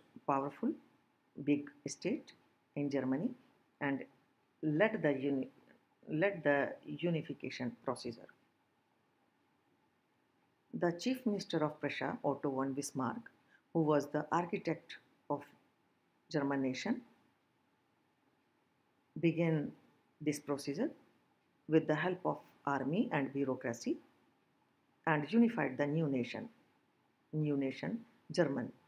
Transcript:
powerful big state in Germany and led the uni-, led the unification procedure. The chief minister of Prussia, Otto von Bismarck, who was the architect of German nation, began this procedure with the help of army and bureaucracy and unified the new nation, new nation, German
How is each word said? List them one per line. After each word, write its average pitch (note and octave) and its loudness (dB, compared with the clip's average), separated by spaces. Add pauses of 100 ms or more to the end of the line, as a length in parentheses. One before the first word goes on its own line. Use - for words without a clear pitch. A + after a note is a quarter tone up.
(260)
powerful C#3 0 (720)
big C#3+ 2 (200)
state - -4 (440)
in C#3+ 0
Germany C3+ 0 (500)
and C#3 -2 (580)
led F3 2
the D3+ 4
uni-, C3+ -2 (580)
led E3+ 0
the C#3+ 4 (140)
unification C#3+ -4 (120)
procedure. B2 -6 (2500)
The E3+ 2
chief B3 -2
minister F#3+ -2
of D3+ -4
Prussia, C#3+ -2
Otto C#3+ 0
von C3+ 0
Bismarck, C3 -4 (420)
who E3 4
was D3 4
the D3+ -2
architect E3+ -2 (340)
of C#3 -2 (880)
German C#3 0
nation, C3 -2 (2250)
began D#3+ 2 (500)
this D3 0
procedure D3 -2 (800)
with D3+ 6
the D3+ 2
help F3 0
of D3+ 0 (280)
army C#3+ 0
and C#3 0
bureaucracy C3 -2 (1080)
and D3+ 2
unified G#3+ 4
the C#3+ 2
new D#3 2
nation, A#2+ -2 (840)
new D3+ 2
nation, C#3 -2 (320)
German C#3 0 (160)